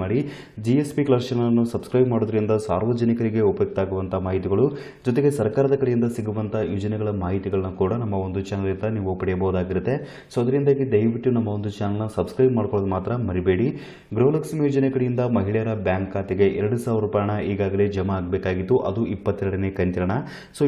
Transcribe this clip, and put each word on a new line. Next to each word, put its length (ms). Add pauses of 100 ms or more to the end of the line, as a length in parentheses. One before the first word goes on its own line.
ಮಾಡಿ. 180 (460)
ಜಿ 180
ಎಸ್ 140
ಪಿ 100
ಕ್ಲಾಸ್ 220
ಚಾನಲ್ 220
ಅನ್ನು 220
ಸಬ್ಸ್ಕ್ರೈಬ್ 400
ಮಾಡೋದ್ರಿಂದ 380 (160)
ಸಾರ್ವಜನಿಕರಿಗೆ 720 (100)
ಉಪಯುಕ್ತ 340
ಆಗುವಂಥ 280 (140)
ಮಾಹಿತಿಗಳು 380 (420)
ಜೊತೆಗೆ 320
ಸರ್ಕಾರದ 420
ಕಡೆಯಿಂದ 260 (100)
ಸಿಗುವಂಥ 360 (200)
ಯೋಜನೆಗಳ 360 (140)
ಮಾಹಿತಿಗಳನ್ನ 480 (100)
ಕೂಡ 100 (120)
ನಮ್ಮ 100 (140)
ಒಂದು 220
ಚಾನಲ್ 240
ಇಂದ 240
ನೀವು 260
ಪಡೆಯಬಹುದಾಗಿರುತ್ತೆ. 580 (500)
So 100
ಅದರಿಂದಾಗಿ 500
ದಯವಿಟ್ಟು 440
ನಮ್ಮ 200
ಒಂದು 200
ಚಾನಲ್ನ 300 (100)
ಸಬ್ಸ್ಕ್ರೈಬ್ 400
ಮಾಡ್ಕೊಳ್ಳೋದು 380
ಮಾತ್ರ 180 (140)
ಮರಿಬೇಡಿ. 400 (500)
ಗೃಹಲಕ್ಷ್ಮಿ 500
ಯೋಜನೆ 280
ಕಡೆಯಿಂದ 280 (140)
ಮಹಿಳೆಯರ 360 (140)
ಬ್ಯಾಂಕ್ 280
ಖಾತೆಗೆ 320 (140)
ಎರಡು 240
ಸಾವಿರ 200
ರೂಪಾಯಿ 200
ಹಣ 100 (180)
ಈಗಾಗಲೇ 320 (120)
ಜಮಾ 240
ಆಗಬೇಕಾಗಿತ್ತು, 560 (120)
ಅದು 140 (120)
ಇಪ್ಪತ್ತೆರಡನೇ 640
ಕಂತಿನ 280
ಹಣ. 80 (420)
So 120